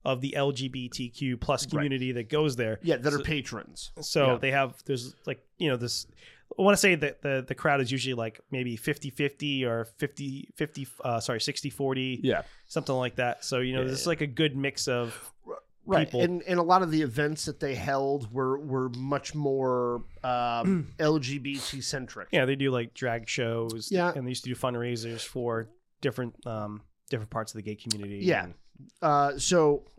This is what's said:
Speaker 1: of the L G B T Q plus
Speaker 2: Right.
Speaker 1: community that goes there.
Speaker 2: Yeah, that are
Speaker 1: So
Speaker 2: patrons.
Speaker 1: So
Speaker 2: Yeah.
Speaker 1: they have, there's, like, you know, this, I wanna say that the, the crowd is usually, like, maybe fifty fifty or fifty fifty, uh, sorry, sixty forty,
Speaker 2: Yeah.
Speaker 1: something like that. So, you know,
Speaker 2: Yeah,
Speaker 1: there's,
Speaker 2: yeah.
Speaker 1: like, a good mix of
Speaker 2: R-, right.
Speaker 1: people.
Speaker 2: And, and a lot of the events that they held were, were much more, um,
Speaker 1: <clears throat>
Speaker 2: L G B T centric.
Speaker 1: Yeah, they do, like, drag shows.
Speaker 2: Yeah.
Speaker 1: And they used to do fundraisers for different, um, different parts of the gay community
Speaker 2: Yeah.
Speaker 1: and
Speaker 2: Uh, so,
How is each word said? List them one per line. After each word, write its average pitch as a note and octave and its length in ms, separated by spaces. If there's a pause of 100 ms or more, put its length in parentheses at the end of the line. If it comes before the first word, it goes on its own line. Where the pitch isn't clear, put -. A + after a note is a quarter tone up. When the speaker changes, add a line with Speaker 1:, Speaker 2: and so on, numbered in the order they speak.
Speaker 1:
of C3 180
the C3+ 160
L C#3 160
G C3 160
B B2+ 200
T B2 220
Q B2+ 260
plus - 300
Speaker 2:
Right. - 60
Speaker 1:
community C3+ 400
that A#2+ 180
goes D3+ 260
there. A2 260
Speaker 2:
Yeah, D#3+ 140
that C3 160
are D3 60
Speaker 1:
So C#3 60
Speaker 2:
patrons. - 640 (100)
Speaker 1:
So C#3+ 320
Speaker 2:
Yeah. B2 60
Speaker 1:
they C3+ 140
have, C3+ 340
there's, B2+ 280 (120)
like, - 180 (140)
you E3+ 100
know, C3 80
this, A#2+ 300 (520)
I - 40
wanna G3+ 140
say F#3+ 180
that C#3+ 280
the, C3+ 240
the C3 100
crowd C#3+ 240
is B2 120
usually, C3 220
like, A2+ 260 (100)
maybe B2+ 260
fifty D3 340
fifty C#3+ 540
or A#2 200
fifty C#3 680
fifty, C#3+ 320 (180)
uh, A#2+ 160
sorry, A2+ 200
sixty C#3+ 300
forty, C3 520
Speaker 2:
Yeah. G#2 200 (260)
Speaker 1:
something C#3+ 260
like B2+ 220
that. B2 280
So, C3 140
you B2+ 160
know, C3 60
Speaker 2:
Yeah, C3 80
Speaker 1:
there's, C3 180
Speaker 2:
yeah. - 40
Speaker 1:
like, D#3 100
a D3 80
good C#3 280
mix C#3 300
of A#2+ 460 (120)
Speaker 2:
R-, - 120 (300)
right. E3+ 200
Speaker 1:
people. - 140
Speaker 2:
And, F3 240
and F3+ 160
a - 20
lot F3+ 200
of E3 100
the D#3 100
events D3 440
that D3 120
they C3+ 160
held C3+ 580
were, C3 280
were C3 300
much C3+ 440
more, B2+ 680 (180)
um, B2 720
Speaker 1:
<clears throat> - 60
Speaker 2:
L D#3 180
G C#3 200
B C#3 200
T C3+ 220
centric. B2 500
Speaker 1:
Yeah, D3+ 140
they C3+ 100
do, C#3 160
like, A#2+ 240
drag A#2 340
shows. A#2 600
Speaker 2:
Yeah. F3 240
Speaker 1:
And C3+ 100
they B2+ 60
used B2+ 140
to B2 60
do B2+ 40
fundraisers A#2+ 720
for A#2 420 (320)
different, B2+ 460
um, G#2+ 360 (280)
different A2 200
parts A2 240
of - 20
the G#2+ 60
gay G#2+ 120
community G#2 480
Speaker 2:
Yeah. F#2+ 220
Speaker 1:
and F2 100 (460)
Speaker 2:
Uh, C#3+ 380
so, D#3 460 (140)